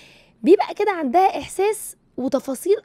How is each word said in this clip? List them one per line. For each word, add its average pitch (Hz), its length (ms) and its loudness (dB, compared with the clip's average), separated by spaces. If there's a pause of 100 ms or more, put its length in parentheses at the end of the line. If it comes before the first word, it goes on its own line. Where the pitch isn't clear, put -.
(420)
بيبقى 311 360 4
كده 415 120 0
عندها 339 480 2
إحساس - 580 -4 (200)
وتفاصيل 269 680 -2